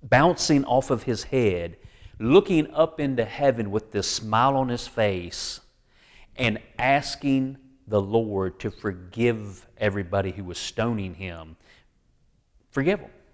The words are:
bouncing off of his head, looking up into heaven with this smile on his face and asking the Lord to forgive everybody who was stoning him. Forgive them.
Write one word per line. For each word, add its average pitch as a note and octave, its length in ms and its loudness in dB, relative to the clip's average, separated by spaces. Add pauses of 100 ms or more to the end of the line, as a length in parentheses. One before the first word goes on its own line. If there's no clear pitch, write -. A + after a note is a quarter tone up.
bouncing C#3 600 4
off C3 260 0
of B2 140 0
his A2+ 200 -2
head, F2+ 520 0 (420)
looking D#3 560 4
up D#3+ 240 2
into C3+ 260 0
heaven A#2 460 0
with G#2+ 220 -4
this G2+ 180 -2
smile A2+ 460 2
on C3 120 0
his A#2+ 180 -4
face F#2+ 760 -4 (760)
and A#2 240 0 (180)
asking C3+ 800 0 (280)
the G#2 140 2
Lord G2 600 0
to G#2+ 100 -6
forgive G2+ 960 -4 (100)
everybody G2 560 -2
who G2 120 -10
was F2 140 -10
stoning G#2+ 560 -4
him. E2 420 -14 (1120)
Forgive D#3 300 0
them. - 100 -18 (240)